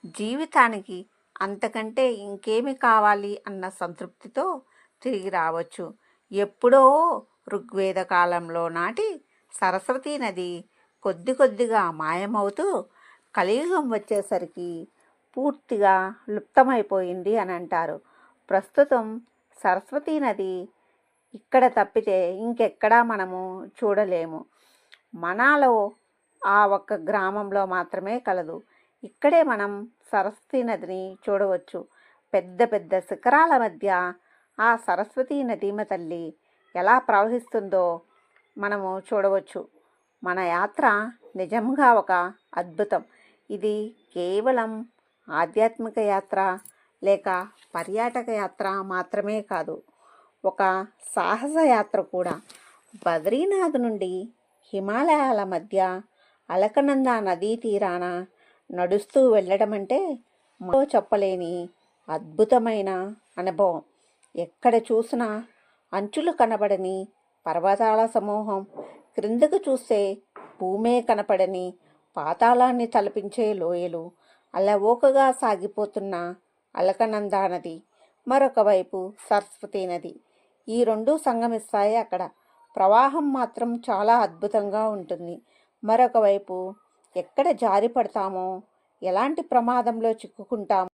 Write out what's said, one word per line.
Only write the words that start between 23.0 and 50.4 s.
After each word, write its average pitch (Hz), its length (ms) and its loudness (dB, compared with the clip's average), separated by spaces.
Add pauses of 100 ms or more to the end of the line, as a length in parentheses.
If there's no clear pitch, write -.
మనము 190 380 -4 (260)
చూడలేము. 185 720 -2 (760)
మనాలో 247 580 2 (680)
ఆ 202 240 4
ఒక్క 196 260 0 (160)
గ్రామంలో 202 580 -2
మాత్రమే 185 520 -4
కలదు. 180 380 -4 (480)
ఇక్కడే 320 380 2
మనం 208 280 0 (420)
సరస్వతీ 214 500 -2
నదిని 185 400 -6 (200)
చూడవచ్చు. 190 580 -2 (520)
పెద్ద 180 300 -2
పెద్ద 196 360 0
శిఖరాల 285 600 2
మధ్య 202 320 -2 (680)
ఆ 226 180 2
సరస్వతీ 233 680 -4
నదీమ 208 400 -4
తల్లి 170 420 -6 (500)
ఎలా 196 240 4
ప్రవహిస్తుందో 220 880 0 (720)
మనము 202 420 -4
చూడవచ్చు. 196 640 -2 (600)
మన 180 160 -2
యాత్ర 190 480 0 (500)
నిజంగా 226 560 2
ఒక 196 200 4 (440)
అద్భుతం. 175 460 -2 (480)
ఇది 208 260 -4 (380)
కేవలం 220 560 -2 (580)
ఆధ్యాత్మిక 214 680 -2
యాత్ర 196 420 0 (640)
లేక 196 260 2 (440)
పర్యాటక 233 580 -4
యాత్ర 202 380 -4 (140)
మాత్రమే 202 580 -4
కాదు, 170 360 -6 (680)